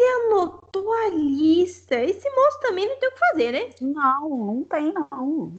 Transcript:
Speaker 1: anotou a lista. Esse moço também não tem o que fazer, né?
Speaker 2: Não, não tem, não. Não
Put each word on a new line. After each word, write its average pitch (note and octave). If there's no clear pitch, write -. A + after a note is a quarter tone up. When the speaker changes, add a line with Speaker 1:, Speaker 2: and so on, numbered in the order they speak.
Speaker 1:
anotou F#4+
a A4+
lista. D#4+
Esse E4+
moço C#5+
também G#4
não C5+
tem C5
o C5
que -
fazer, D#4
né? G4+
Speaker 2:
Não, C#4
não A#3+
tem, D#4
não. E4
Não F#3+